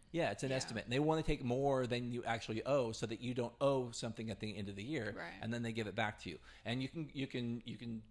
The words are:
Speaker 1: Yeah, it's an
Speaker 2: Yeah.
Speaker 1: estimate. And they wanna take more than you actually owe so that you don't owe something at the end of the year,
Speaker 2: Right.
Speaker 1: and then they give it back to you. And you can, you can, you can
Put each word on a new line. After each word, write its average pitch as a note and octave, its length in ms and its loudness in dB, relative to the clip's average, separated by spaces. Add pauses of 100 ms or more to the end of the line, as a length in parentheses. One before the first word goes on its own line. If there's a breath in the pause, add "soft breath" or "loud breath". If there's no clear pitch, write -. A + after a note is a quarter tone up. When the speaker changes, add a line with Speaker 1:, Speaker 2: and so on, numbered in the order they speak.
(120)
Speaker 1:
Yeah, D#3+ 180 4
it's G2+ 140 -2
an C3 60 0
Speaker 2:
Yeah. C3 60 2
Speaker 1:
estimate. A2+ 280 -2
And A#2 80 -4
they C3+ 80 4
wanna D#3 240 4
take - 180 2
more C3 460 4
than A#2+ 240 0
you A#2+ 100 -2
actually A2+ 420 0
owe C3 280 4
so A2+ 140 -2
that A2+ 140 -4
you B2 140 -2
don't A#2+ 260 0
owe C3+ 300 4
something A2+ 400 -4
at G2 80 -4
the G#2+ 180 -4
end G2+ 120 -4
of G2 80 -6
the G2+ 80 -6
year, A#2+ 340 -2
Speaker 2:
Right. - 140 -6 (100)
Speaker 1:
and A2 100 0
then A#2 120 0
they A2+ 80 0
give A2 160 -2
it F#2 80 -6
back G#2+ 240 0
to F#2 100 -6
you. D#2 80 -6 (260 loud breath)
And B2 160 0
you C3 80 0
can, D#3 240 -6
you C3+ 140 -2
can, A#2+ 380 -2
you A#2 120 -6
can A2+ 340 -6